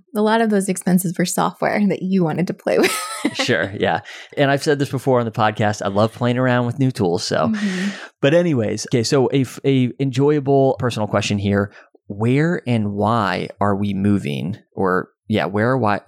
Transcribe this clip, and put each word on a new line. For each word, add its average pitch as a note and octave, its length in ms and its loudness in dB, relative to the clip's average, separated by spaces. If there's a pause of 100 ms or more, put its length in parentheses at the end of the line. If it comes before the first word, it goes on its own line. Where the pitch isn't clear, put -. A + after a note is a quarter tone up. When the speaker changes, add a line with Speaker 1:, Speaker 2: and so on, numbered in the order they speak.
(160)
Speaker 1:
a G#3 60 2
lot A3 180 2
of A3+ 80 2
those G3+ 220 2
expenses F3+ 480 0
were F3+ 80 0
software F3+ 640 0
that F3+ 140 -2
you F#3 220 0
wanted D#3 220 0
to A3 80 -6
play - 240 -2
with. F#4+ 120 2 (120)
<laughs> - 40 -10 (280)
Speaker 2:
Sure, F#2+ 440 -2
yeah. F2+ 220 0 (380)
And C#3 120 2
I've C#3 120 0
said D3 160 2
this C#3 120 -2
before B2+ 300 2
on A#2 60 0
the A2+ 40 -4
podcast, G#2+ 540 0
I - 40 -2
love G2+ 260 2
playing B2 240 0
around B2 260 2
with A#2+ 140 -4
new C3 120 2
tools, F#2 320 0
so. - 260 0
Speaker 1:
Mm-hmm. G3+ 400 -2 (340)
Speaker 2:
But C#3 100 4
anyways, C3 560 0
okay, A#2+ 140 0
so C3 280 2
a C#3 120 2
f-, - 200 -6
a C3 380 2
enjoyable C#3 760 2
personal A2+ 280 -2
question G#2 300 0
here. G2+ 340 0 (360)
Where B2+ 600 0
and G#2+ 280 0
why G2+ 560 0 (100)
are G2+ 160 2
we G2+ 160 -2
moving? F#2+ 640 0 (160)
Or, F#2 380 -2 (180)
yeah, G#2 160 2
where, G#2+ 320 0
why, G#2 320 0